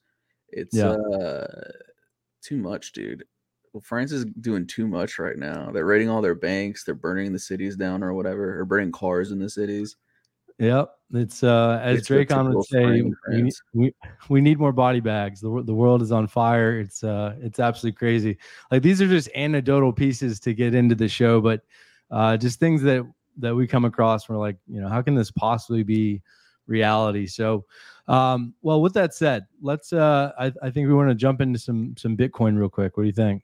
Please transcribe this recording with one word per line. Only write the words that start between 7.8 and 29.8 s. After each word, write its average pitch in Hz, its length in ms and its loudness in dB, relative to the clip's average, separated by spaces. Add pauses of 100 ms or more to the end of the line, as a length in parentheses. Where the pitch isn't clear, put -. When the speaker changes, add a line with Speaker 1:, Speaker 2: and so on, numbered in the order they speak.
Speaker 1:
or 92 120 -4
whatever, 95 460 -4
or 95 40 -4
burning 95 280 0
cars 92 400 -2
in 98 60 -6
the 98 120 -6
cities. 104 460 -6 (640)
Speaker 2:
Yep. 123 300 2 (240)
It's, 120 300 -4
uh, 117 400 4
as 123 160 0
Speaker 1:
It's 113 100 -8
the 139 60 2
Speaker 2:
Drake 139 160 4
would 143 60 2
Speaker 1:
typical 131 260 2
Speaker 2:
say, 127 200 2
Speaker 1:
spring 120 160 4
in - 100 0
Speaker 2:
"We, - 60 -4 (120)
Speaker 1:
France. 117 360 0 (120)
Speaker 2:
we, 123 200 2 (340)
we 139 120 4
need 147 180 6
more 143 140 2
body 123 280 2
bags. 101 400 -4
The 110 100 -6
wor-, 120 120 -4
the 113 120 -4
world 120 260 6
is 110 100 -2
on 110 160 2
fire." 117 540 2
It's, 101 240 -10
uh, 104 360 -4
it's 117 200 -6
absolutely 117 380 -2
crazy. 113 400 0 (320)
Like, 131 120 2
these 190 200 4
are 196 60 4
just 175 260 2
anecdotal 139 580 2
pieces 127 480 -2
to 117 140 -2
get 120 200 0
into 120 200 6
the 110 140 0
show, 117 320 4
but, 110 200 2 (500)
uh, 110 280 2
just 120 200 -2
things 160 240 2
that, 131 220 2 (320)
that 120 180 -4
we 123 120 2
come 123 180 2
across. 113 440 0
We're 110 100 -4
like, 104 180 -4 (100)
you 104 140 -10
know, 95 80 -6
"How 117 140 -2
can 143 120 0
this 117 160 0
possibly 113 520 -2
be 104 400 -2 (440)
reality?" 107 600 0
So, 110 400 -4 (420)
um, 127 540 0
well, 156 180 2
with 185 140 2
that 190 200 2
said, 127 320 0 (140)
let's, 147 320 -6